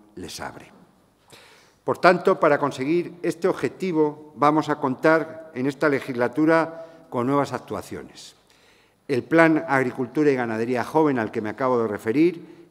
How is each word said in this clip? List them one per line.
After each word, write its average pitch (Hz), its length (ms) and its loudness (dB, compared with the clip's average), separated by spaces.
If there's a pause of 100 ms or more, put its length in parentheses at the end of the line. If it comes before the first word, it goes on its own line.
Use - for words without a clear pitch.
(160)
les 87 240 -14
abre. - 320 -16 (1080)
Por 131 160 -4
tanto, 185 420 4
para 147 180 4
conseguir 143 640 -4
este 165 240 -4
objetivo 156 880 -2
vamos 151 340 2
a 147 120 -2
contar 156 760 0
en 127 120 -4
esta 143 220 -2
legislatura 143 1200 -2
con 123 200 -4
nuevas 139 240 0
actuaciones. 92 800 -12 (720)
El 123 160 -2
Plan 160 460 4
Agricultura 131 640 0
y - 20 4
Ganadería 117 480 -2
Joven 143 380 0
al 107 100 -2
que 117 100 -6
me 107 80 -6
acabo 127 320 0
de 113 60 0
referir 117 840 -2